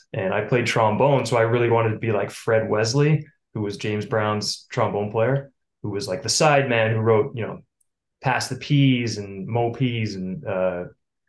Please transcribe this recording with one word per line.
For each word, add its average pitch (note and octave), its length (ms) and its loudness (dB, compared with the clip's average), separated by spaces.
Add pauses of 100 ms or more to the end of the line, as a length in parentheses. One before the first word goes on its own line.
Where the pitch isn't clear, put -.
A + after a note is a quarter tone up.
(140)
And F#2+ 200 -2
I G#2 80 0
played A#2+ 260 0
trombone, A#2+ 580 4
so A#2+ 120 0
I A2+ 40 4
really A#2 280 2
wanted A2+ 220 2
to G#2 80 -6
be A2 120 -2
like G#2 180 -2
Fred A2+ 400 0
Wesley, C#3 560 2 (280)
who A2 80 -4
was G2+ 160 -4
James G#2 280 -4
Brown's G#2+ 640 -2
trombone G#2 420 -2
player, B2+ 400 0 (300)
who G#2+ 80 -8
was, G2 180 -6
like, F#2 140 -4
the A2+ 80 -6
sideman C3 640 2
who A2 60 0
wrote, A2 360 2
you A2+ 120 -6
know, F#2 140 -12 (600)
Pass A#2+ 280 -2
the C3 80 -8
Peas B2+ 600 2
and G2 300 -10
Mo A#2 240 0
Peas A#2 440 -4
and, F#2 300 -8
uh, F#2 380 -2 (460)